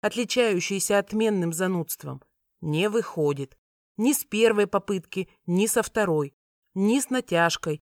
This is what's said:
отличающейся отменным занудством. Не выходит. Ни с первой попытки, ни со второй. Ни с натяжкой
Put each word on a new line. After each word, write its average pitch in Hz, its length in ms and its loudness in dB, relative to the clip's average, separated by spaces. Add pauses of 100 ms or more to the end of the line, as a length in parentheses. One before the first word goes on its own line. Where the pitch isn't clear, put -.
отличающейся 208 960 0
отменным 202 540 0
занудством. 165 720 -4 (380)
Не 156 260 0
выходит. 147 720 -2 (400)
Ни 247 160 2
с - 100 -2
первой 214 420 2
попытки, 190 640 -4 (180)
ни 185 200 2
со 226 180 0
второй. 160 500 -2 (400)
Ни 214 280 2
с - 80 -8
натяжкой 170 720 0 (120)